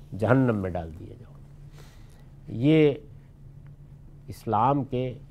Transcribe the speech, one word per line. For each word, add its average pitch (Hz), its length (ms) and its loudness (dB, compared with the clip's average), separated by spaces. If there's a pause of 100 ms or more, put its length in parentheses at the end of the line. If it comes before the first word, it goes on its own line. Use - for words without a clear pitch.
(180)
جہنم 110 440 2
میں 92 80 -4
ڈال 85 200 -8 (100)
دیے 101 100 -16
جاؤ۔ - 220 -20 (1300)
یہ 147 360 6 (1300)
اسلام 117 560 0
کے 123 300 -4 (180)